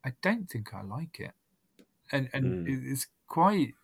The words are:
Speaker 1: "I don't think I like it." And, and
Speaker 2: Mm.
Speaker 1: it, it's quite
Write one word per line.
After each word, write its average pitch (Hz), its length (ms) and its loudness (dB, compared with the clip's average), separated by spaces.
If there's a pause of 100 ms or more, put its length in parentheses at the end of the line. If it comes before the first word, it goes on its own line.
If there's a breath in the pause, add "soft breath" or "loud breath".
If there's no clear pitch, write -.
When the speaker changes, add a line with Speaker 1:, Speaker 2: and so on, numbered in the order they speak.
Speaker 1:
"I 127 160 -2
don't 202 300 0
think 107 240 -6
I 98 80 -10
like 131 380 -8
it." - 120 -10 (800)
And, 135 220 2
and 135 100 2
Speaker 2:
Mm. 123 240 0
Speaker 1:
it, 131 120 0 (120)
it's 131 140 -2 (220)
quite 170 440 4 (100)